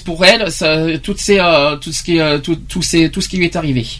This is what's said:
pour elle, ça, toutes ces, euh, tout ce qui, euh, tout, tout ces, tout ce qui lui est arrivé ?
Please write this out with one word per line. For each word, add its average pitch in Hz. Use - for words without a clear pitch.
pour 175
elle, 202
ça, 160
toutes 202
ces, 202
euh, 151
tout 151
ce -
qui, 170
euh, 151
tout, 165
tout -
ces, 165
tout 190
ce -
qui 190
lui 175
est 165
arrivé ? 139